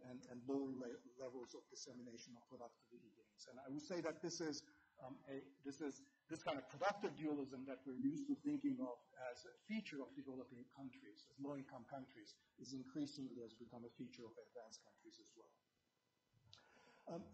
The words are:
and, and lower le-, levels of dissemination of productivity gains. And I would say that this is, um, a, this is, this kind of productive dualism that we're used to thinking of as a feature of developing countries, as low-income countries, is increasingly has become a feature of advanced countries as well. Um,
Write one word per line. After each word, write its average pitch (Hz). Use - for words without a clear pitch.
and, 123
and 123
lower 139
le-, 120
levels 127
of -
dissemination 120
of 117
productivity 117
gains. -
And 123
I 135
would 147
say 175
that 156
this 170
is, 151
um, 131
a, 135
this 139
is, 139
this 160
kind 156
of 135
productive 185
dualism 135
that 131
we're 127
used 139
to 143
thinking 131
of 131
as 120
a 185
feature 190
of 123
developing 127
countries, 127
as -
low-income 135
countries, 123
is -
increasingly 131
has 110
become 117
a 117
feature 123
of 110
advanced 110
countries -
as -
well. 107
Um, 170